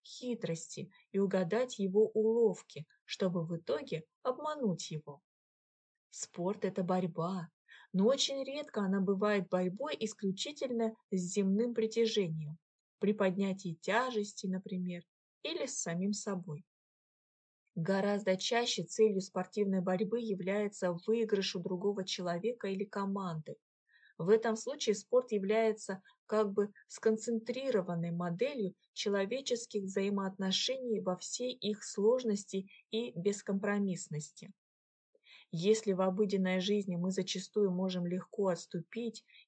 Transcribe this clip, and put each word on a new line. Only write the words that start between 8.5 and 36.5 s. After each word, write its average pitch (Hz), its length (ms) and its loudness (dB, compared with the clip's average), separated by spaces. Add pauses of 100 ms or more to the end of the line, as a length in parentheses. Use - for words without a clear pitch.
она 196 200 2
бывает 196 500 2
борьбой 185 500 0
исключительно 220 960 -2 (140)
с 190 80 0
земным 196 560 2
притяжением, 214 840 0 (420)
при 202 120 4
поднятии 190 720 0
тяжести, 214 640 0
например, 185 560 -4 (400)
или 311 240 -2
с - 120 -6
самим 190 360 0
собой. 180 500 -6 (1080)
Гораздо 196 640 2
чаще 233 480 0
целью 202 380 4
спортивной 190 580 0
борьбы 190 400 0
является 202 720 -2 (140)
выигрыш 214 500 2
у - 20 -2
другого 190 460 -2
человека 190 640 -4
или 196 160 -2
команды. 196 720 -4 (640)
В 165 100 -2
этом 226 280 6
случае 247 380 -2
спорт 247 380 0
является 214 680 0 (240)
как 214 260 2
бы 202 180 2 (180)
сконцентрированной 220 1200 0
моделью 180 640 -2 (180)
человеческих 208 920 -2
взаимоотношений 196 1160 0
во 180 160 0
всей 247 380 -6
их 208 280 -4
сложности 208 840 0 (220)
и 233 280 -4
бескомпромиссности. 196 1300 -2 (1000)
Если 196 420 4
в 185 100 4
обыденной 190 580 4